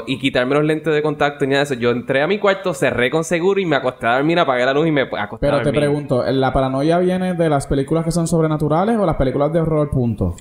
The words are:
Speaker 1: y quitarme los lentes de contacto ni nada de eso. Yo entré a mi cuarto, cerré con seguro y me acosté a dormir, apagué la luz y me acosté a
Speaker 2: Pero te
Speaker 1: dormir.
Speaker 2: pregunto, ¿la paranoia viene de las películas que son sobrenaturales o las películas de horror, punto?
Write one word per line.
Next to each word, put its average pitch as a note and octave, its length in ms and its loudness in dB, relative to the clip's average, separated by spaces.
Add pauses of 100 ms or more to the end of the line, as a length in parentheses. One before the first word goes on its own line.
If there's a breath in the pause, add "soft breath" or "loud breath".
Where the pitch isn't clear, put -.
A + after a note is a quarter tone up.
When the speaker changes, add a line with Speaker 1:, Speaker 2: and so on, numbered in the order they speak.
Speaker 1:
y C3 100 -2
quitarme C3 380 0
los D3 80 2
lentes D#3 280 0
de D3+ 120 2
contacto D3 420 -2
ni C3 60 0
nada C#3 120 2
de - 20 -6
eso. D3 100 -2
Yo A#2+ 160 0
entré B2 320 0
a D#3 40 0
mi G3+ 120 0
cuarto, F#3+ 340 0
cerré B2 380 0
con D#3+ 120 0
seguro F3+ 360 0
y F#3+ 80 -2
me D3+ 80 2
acosté B2+ 320 -2
a A#2 80 2
dormir, D#3 240 2
apagué B2+ 260 2
la C3+ 80 2
luz D3+ 140 2
y D#3+ 40 0
me C#3+ 100 2
acosté - 180 -4
a G#2 180 -8
Speaker 2:
Pero C#3+ 220 0
te A#2 60 -2
Speaker 1:
dormir. C#3 160 0
Speaker 2:
pregunto, D3 440 0
¿la C3 260 0
paranoia C3+ 460 0
viene F3+ 380 0
de E3 140 2
las C#3 180 0
películas C#3 360 0
que D#3+ 80 -2
son E3 140 0
sobrenaturales D#3+ 720 0
o G3+ 80 0
las D#3+ 120 0
películas C#3 360 0
de E3+ 60 2
horror, D#3 320 0
punto? A2 500 0